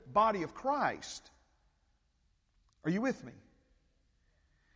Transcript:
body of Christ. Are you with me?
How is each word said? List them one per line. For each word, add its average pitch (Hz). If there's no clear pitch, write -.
body 202
of 143
Christ. 220
Are 156
you 190
with 254
me? 117